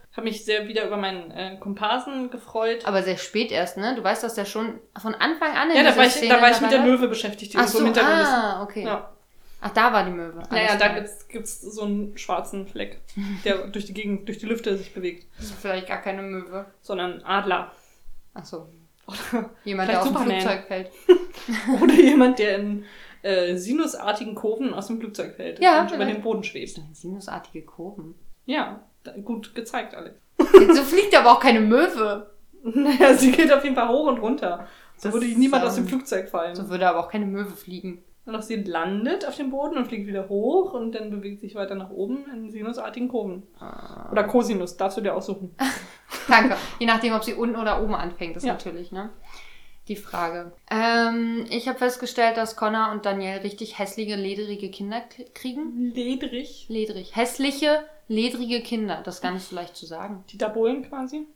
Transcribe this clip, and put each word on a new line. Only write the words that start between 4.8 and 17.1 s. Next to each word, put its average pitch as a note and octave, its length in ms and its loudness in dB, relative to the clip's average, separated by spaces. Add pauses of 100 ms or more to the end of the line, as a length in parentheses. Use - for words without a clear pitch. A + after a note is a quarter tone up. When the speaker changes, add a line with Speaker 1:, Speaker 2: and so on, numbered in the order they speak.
Speaker 2:
von A3 160 -4
Anfang D#4 400 0
an D#4 140 2
in E4 60 4
Speaker 1:
Ja, C4 60 8
da - 80 6
Speaker 2:
dieser A3 100 4
Speaker 1:
war B3+ 60 10
ich, B3+ 60 4
Speaker 2:
Szene A#3 240 4
Speaker 1:
da A#3 60 4
war A#3+ 100 10
ich A3+ 80 2
mit A3+ 100 2
der C4 80 8
Speaker 2:
dabei A#3+ 120 6
war? B3+ 60 8
Speaker 1:
Möwe B3 120 2
beschäftigt, G#3 460 -6
die - 40 2
Speaker 2:
Ach B3 40 6
Speaker 1:
irgendwo A3+ 160 2
im A3+ 80 4
Speaker 2:
so, A3+ 140 4
Speaker 1:
Hintergrund D#4 220 4
ist. D4 60 4
Speaker 2:
ah, G#3+ 340 0
okay. G3+ 220 -8
Speaker 1:
Ja. G#3 280 -6 (480)
Speaker 2:
Ach, G#3 100 -6
da A3 220 4
war G3+ 120 4
die F3+ 80 -4
Möwe. E3+ 280 -10 (120)
Speaker 1:
Naja, G#3+ 160 2
Speaker 2:
Alles G3+ 100 2
Speaker 1:
da G#3 100 6
Speaker 2:
klar. G#3 120 0
Speaker 1:
gibt's, - 260 -12
gibt's - 340 -10
so G#3+ 220 -10
einen G#3 340 -4
schwarzen F#3+ 520 -6
Fleck, - 320 -10 (440)
der F#3+ 220 0
Speaker 2:
<laughs> - 0 -
Speaker 1:
durch G3+ 200 -8
die F#3+ 80 -14
Gegend, G3+ 340 -6
durch G#3+ 100 -8
die A3 80 -12
Lüfte A3 320 -2
sich - 160 -14
bewegt. F3+ 320 -10 (100)
Speaker 2:
Das - 100 -12
ist G3+ 140 -14
vielleicht F#3 280 -6
gar F#3+ 120 -6
keine G3 220 -8
Möwe. F#3+ 440 -10 (140)
Speaker 1:
Sondern F3+ 440 -6